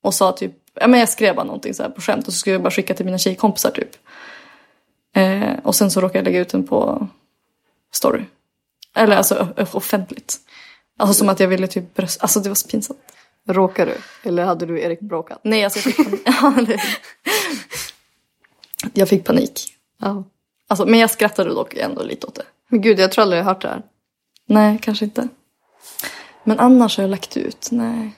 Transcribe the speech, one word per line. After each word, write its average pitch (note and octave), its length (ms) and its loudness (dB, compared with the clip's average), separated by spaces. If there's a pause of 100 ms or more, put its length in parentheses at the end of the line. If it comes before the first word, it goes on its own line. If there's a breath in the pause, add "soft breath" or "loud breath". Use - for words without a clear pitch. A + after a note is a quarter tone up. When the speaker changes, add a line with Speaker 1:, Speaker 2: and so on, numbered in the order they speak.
Speaker 1:
Och G3 100 -2
sa F#3 180 2
typ, F#3 200 -8 (220)
ja - 140 0
men B3 120 6
jag A3+ 100 2
skrev G3+ 260 0
bara - 100 -4
någonting - 280 -10
så - 100 -8
här - 60 -6
på - 120 -14
skämt. - 260 -4
Och F#3+ 60 -8
så - 60 -6
skulle F#3+ 140 -2
jag F#3 100 -2
bara F#3 80 0
skicka F#3+ 220 -4
till F#3 120 -6
mina F#3 120 -4
tjejkompisar F#3+ 540 -2
typ. - 180 -8 (1300 loud breath)
Eh, F#3+ 380 2 (100)
och - 120 2
sen G3+ 160 2
så F#3+ 100 2
råkade F#3 180 0
jag F#3 60 -2
lägga F3+ 140 2
ut F3+ 100 -2
den - 180 -2
på - 400 -2 (840)
story. - 300 0 (720)
Eller G#3 220 4
alltså G3 180 2
ö-, - 120 0 (100)
ö-, F#3 160 -2
offentligt. - 640 -6 (640 soft breath)
Alltså G3+ 140 2
som G3+ 160 2
att F#3+ 100 0
jag F#3+ 80 4
ville F#3 200 0
typ F#3 280 -8
bröst, F#3 260 -4
alltså F#3 180 0
det G3 100 -4
var G3+ 60 -6
så - 120 -4
pinsamt. - 320 -6 (480 soft breath)
Speaker 2:
Råkar F#3 380 2
du? - 100 -4 (340)
Eller F3 160 0
hade F3 200 -2
du E3 160 -6
Erik E3+ 180 -4
bråkat? F3+ 440 -10
Speaker 1:
Nej, G#3+ 200 0
alltså G3+ 160 -4
jag G3+ 40 -8 (120)
fick D4 100 2
panik. G3+ 200 -6
<laughs> - 160 2
Ja, C#4 120 4 (140)
det, G#3 120 2 (2250 loud breath)
jag G3 160 4
fick G3 160 2
panik. - 480 -2 (260)
Speaker 2:
Ja. G3+ 240 -4 (440)
Speaker 1:
Alltså, G3+ 180 0
men A3+ 140 6
jag A3+ 120 6
skrattade G#3 420 0
dock - 200 -4
ändå - 300 -6
lite - 240 -10
åt - 80 -20
det. - 80 -12 (260)
Speaker 2:
Men A#3 120 2
gud, G3+ 180 4
jag F#3+ 120 4
tror A3+ 120 2
aldrig F3+ 160 2
jag F3 60 -2
har F#3+ 80 2
hört F#3+ 80 -4
det - 60 -6
här. - 140 -8 (640)
Speaker 1:
Nej, G#3+ 360 4
kanske G#3+ 240 -4
inte. A#3+ 220 -6 (1160 loud breath)
Men A3 160 2
annars B3 380 6
har G3 60 0
jag G3 80 0
lagt - 260 -8
ut, - 340 -8
nej. A#3 460 -4